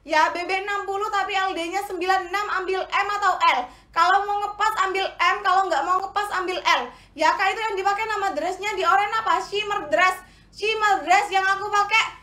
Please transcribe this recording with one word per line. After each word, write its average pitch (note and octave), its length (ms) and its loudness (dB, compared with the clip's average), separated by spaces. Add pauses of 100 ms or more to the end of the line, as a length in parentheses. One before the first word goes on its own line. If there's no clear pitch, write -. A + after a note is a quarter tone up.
Ya, D#4 320 2
B E4+ 160 -6
B F#4+ 160 -2
enam G4+ 240 -4
puluh G4 240 -4
tapi G4 240 0
L F#4+ 160 0
D-nya F4 320 -4
sembilan F#4 480 -2
enam, G#4 120 -2 (120)
ambil F#4 320 -2
M G4 180 0 (140)
atau F#4 160 2
L. D4 320 2 (240)
Kalau F#4 320 4
mau G#4 160 -2
ngepas, G#4 320 -2 (160)
ambil F#4+ 240 -2
M. F4+ 220 2 (100)
Kalau F#4+ 240 4
nggak D4+ 160 0
mau F#4 160 2
ngepas, G4 400 -4
ambil F4+ 160 -4
L. D4 240 2 (320)
Ya, D#4 240 2
Kak, F#4+ 160 0
itu A4+ 160 -6
yang G4+ 80 -4
dipakai G4+ 320 0
nama G4 240 -2
dressnya F#4 400 -4
di F#4 80 -4
oren G4 400 4
apa? F4+ 240 0
Shimmer G4+ 480 -4
dress. F#4 240 4 (320)
Shimmer G#4 560 0
dress G4+ 240 4
yang F#4+ 160 2
aku G4 240 0
pakai G4+ 540 0